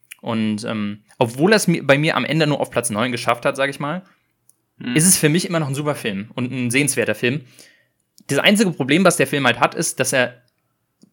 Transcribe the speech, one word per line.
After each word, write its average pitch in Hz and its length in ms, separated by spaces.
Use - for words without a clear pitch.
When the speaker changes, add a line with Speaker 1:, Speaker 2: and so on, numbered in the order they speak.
Speaker 1:
Und, 110 420
ähm, 107 400
obwohl 131 360
er - 40
es - 100
mi-, 165 140
bei 139 160
mir 151 200
am 127 80
Ende 156 200
nur 147 140
auf - 100
Platz 120 220
neun 110 200
geschafft 117 340
hat, 139 100
sag 135 140
ich 139 100
mal, 156 240
Speaker 2:
Hm. 123 160
Speaker 1:
ist 156 120
es 190 100
für 156 120
mich 180 180
immer 170 120
noch 147 100
ein 139 60
super 147 200
Film 104 400
und 127 160
ein 123 180
sehenswerter 120 460
Film. 127 260
Das 139 100
einzige 196 320
Problem, 147 340
was 175 140
der 143 80
Film 139 220
halt 117 120
hat, - 140
ist, - 260
dass 127 140
er 123 300